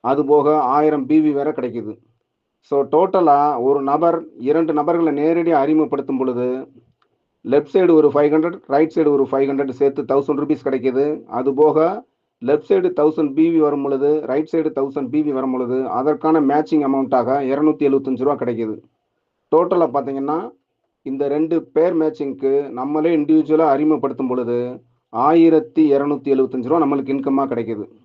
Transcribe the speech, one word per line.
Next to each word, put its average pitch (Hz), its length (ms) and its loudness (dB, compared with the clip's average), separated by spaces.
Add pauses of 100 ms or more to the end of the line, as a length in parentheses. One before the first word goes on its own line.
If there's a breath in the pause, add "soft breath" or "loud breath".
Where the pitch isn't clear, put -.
அது 139 240 0
போக 147 360 4
ஆயிரம் 147 460 0
பி 151 120 4
வி 151 140 2
வேற 143 200 -2
கிடைக்குது. 117 460 -8 (600)
So, 139 260 -2
டோட்டலா 147 760 2
ஒரு 139 220 2
நபர், 156 440 0 (120)
இரண்டு 151 340 0
நபர்களை 151 520 0
நேரடியா 165 280 0
அறிமுகப்படுத்தும் 139 680 0
பொழுது 127 520 -4 (760)
லெஃப்ட் 143 280 0
சைடு 185 180 4
ஒரு 156 180 6
ஃபைவ் 147 240 2
ஹண்ட்ரட், 170 340 -2
ரைட் 156 280 0
சைடு 156 140 2
ஒரு 139 160 2
ஃபைவ் 135 260 0
ஹண்ட்ரட் 135 200 -4
சேர்த்து 139 320 -2
தௌசண்ட் 139 360 -2
ருப்பீஸ் 143 260 -4
கிடைக்குது. 135 600 -2
அது 127 300 -4
போக 156 500 2 (360)
லெஃப்ட் 143 280 -2
சைடு 180 220 2 (100)
தௌசண்ட் 151 320 0
பி 160 180 2
வி 165 80 2
வரும் 147 240 0
பொழுது 139 440 -2
ரைட் 147 260 -4
சைடு 156 260 -2
தௌசண்ட் 139 300 -4
பி 151 140 -2
வி 147 100 -2
வரும் 131 200 -2
பொழுது 127 360 -4
அதற்கான 151 520 0
மேட்சிங் 147 460 0
அமௌண்ட்டாக 135 540 0
இருநூத்தி 147 460 0
எழுபத்தஞ்சு 135 380 0
ரூபா 143 120 0
கிடைக்குது. 117 460 -6 (720)
டோட்டலா 175 340 2
பாத்தீங்கன்னா, 139 640 -6 (500)
இந்த 139 260 -4
ரெண்டு 156 340 -2
பேர் 170 340 0
மேட்சிங்க்கு 143 720 -2
நம்மளே 151 480 -2
இண்டிவிஜுவலா 156 520 2
அறிமுகப்படுத்தும் 135 600 0
பொழுது 123 540 -4 (260)
ஆயிரத்தி 156 840 2
இருநூத்தி 139 420 0
எழுபத்தஞ்சு 127 340 -2
ரூபா 160 160 2
நம்மளுக்கு 139 280 -2
இன்கம்மா 135 360 -2
கிடைக்குது. 110 420 -6 (140)